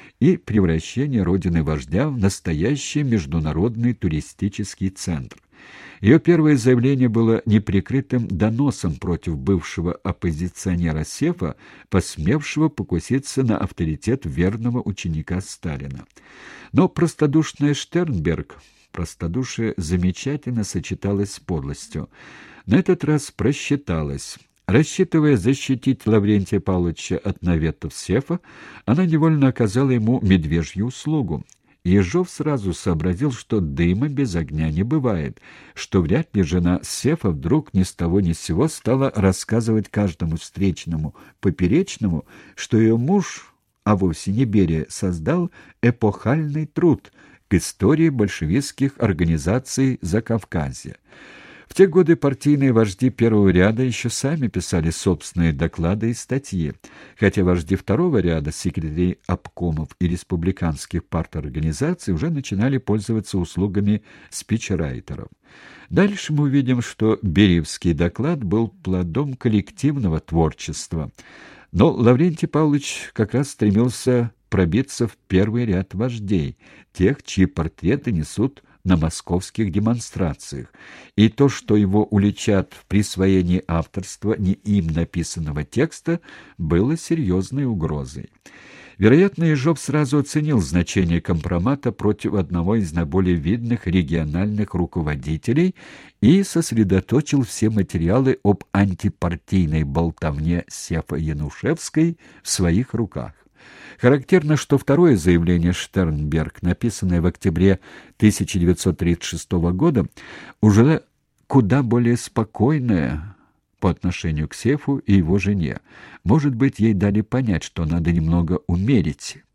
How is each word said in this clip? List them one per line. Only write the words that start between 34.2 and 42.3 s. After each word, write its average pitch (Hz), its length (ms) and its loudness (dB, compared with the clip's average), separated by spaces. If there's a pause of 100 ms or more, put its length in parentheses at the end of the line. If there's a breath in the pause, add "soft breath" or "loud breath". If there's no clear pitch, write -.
огня 78 340 -2
не 78 140 0
бывает, 113 560 -2 (340 loud breath)
что - 280 -2
вряд 95 340 0
ли 98 80 4
жена 87 400 0
Сефа - 460 -2
вдруг 87 440 -2
ни 92 100 2
с - 100 -6
того 87 260 0
ни 87 140 2
с - 80 -10
сего 95 260 0
стала 135 480 -2
рассказывать 107 720 0
каждому 87 480 -2
встречному 82 800 -4 (240 loud breath)
поперечному, 90 840 0 (300 loud breath)